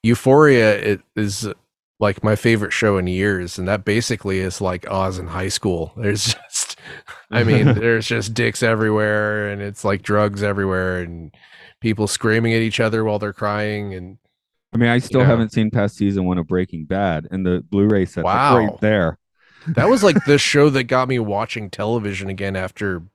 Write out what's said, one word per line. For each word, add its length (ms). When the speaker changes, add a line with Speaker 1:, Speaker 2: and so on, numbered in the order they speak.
Speaker 1:
Euphoria, 720
it 240
is, 300
like, 240
my 140
favorite 340
show 260
in 100
years, 520
and 80
that 180
basically 540
is, 220
like, 280
Oz 300
in 80
high 220
school. 480
There's 280
<laughs> 80
just, 260
I 120
mean, 220
Speaker 2:
<laughs> 100
Speaker 1:
there's 320
just 260
dicks 300
everywhere, 880
and 120
it's, 240
like, 160
drugs 420
everywhere, 580
and 320
people 260
screaming 460
at 80
each 180
other 240
while 160
they're 140
crying, 600
and 240
Speaker 2:
I 40
mean, 120
I 100
still 220
Speaker 1:
you 60
know. 40
Speaker 2:
haven't 220
seen 180
past 240
season 300
one 120
of 100
Breaking 380
Bad, 460
and 140
the 240
Blu-ray 360
set's, 200
like, 0
Speaker 1:
Wow. 220
Speaker 2:
right 240
there. 360
Speaker 1:
That 200
was, 140
like, 220
the 120
show 320
that 140
got 240
me 100
watching 540
television 580
again 260
after 460